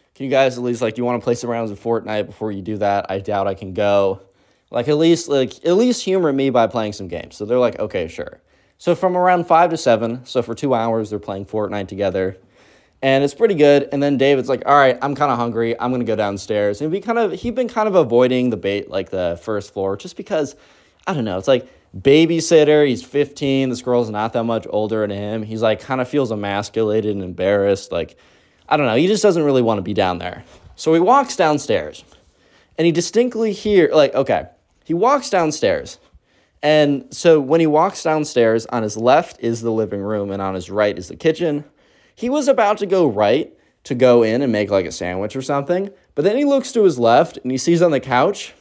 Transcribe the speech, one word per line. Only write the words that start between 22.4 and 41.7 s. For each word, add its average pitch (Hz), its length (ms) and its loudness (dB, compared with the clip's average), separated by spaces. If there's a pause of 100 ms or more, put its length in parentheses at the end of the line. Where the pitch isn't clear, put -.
he's 123 160 -2
fifteen, 139 640 -2
this 123 140 -6
girl's 120 280 0
not 107 220 -4
that 113 120 -2
much 113 260 -2
older 107 300 -2
than 104 100 -2
him. 104 320 -6
He's, 110 180 -8
like, 110 240 0
kinda 131 200 -4
feels 131 260 -2
emasculated 104 840 -2
and 98 80 -8
embarrassed, 98 640 0
like, 85 260 -6 (520)
I 156 80 0
don't 143 100 2
know, 110 80 0
he 160 140 2
just 214 160 0
doesn't 170 180 4
really 139 180 2
wanna 110 220 0
be 104 100 -8
down 92 260 -2
there. 90 260 -12 (320)
So 160 180 2
he 165 60 4
walks 262 340 4
downstairs, 131 680 -2 (760)
and 160 80 2
he 170 60 4
distinctly 220 580 0
hear, 196 420 2
like, 143 220 4
okay, 110 300 0 (400)
he 160 100 -4
walks 247 360 0
downstairs, 147 680 -2 (640)
and 147 480 2
so 160 300 4
when 139 180 2
he 165 80 2
walks 156 380 2
downstairs, 123 640 0
on 117 180 -4
his 104 120 -6
left 131 440 2
is 117 220 -4
the 117 100 -2
living 101 280 -2
room, 101 300 -4
and 98 100 -6
on 95 140 -4
his 92 160 -10
right 104 260 0
is 92 120 -14
the - 80 -16
kitchen. 156 480 -2 (500)